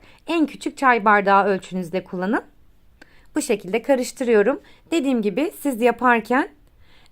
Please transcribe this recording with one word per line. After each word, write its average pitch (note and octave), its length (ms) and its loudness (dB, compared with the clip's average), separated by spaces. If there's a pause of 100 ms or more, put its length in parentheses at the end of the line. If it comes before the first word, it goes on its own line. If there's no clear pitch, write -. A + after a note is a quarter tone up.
(280)
En D#4+ 180 0
küçük - 320 -12
çay A#3+ 280 2
bardağı G3 400 4
ölçünüzde F#3 580 -4
kullanın. F#3+ 380 -4 (960)
Bu D4+ 60 -2
şekilde G#3 400 -4
karıştırıyorum. A#3+ 800 0 (300)
Dediğim C4+ 300 0
gibi G#3 380 -2
siz B3+ 220 -4
yaparken, A#3+ 680 0 (640)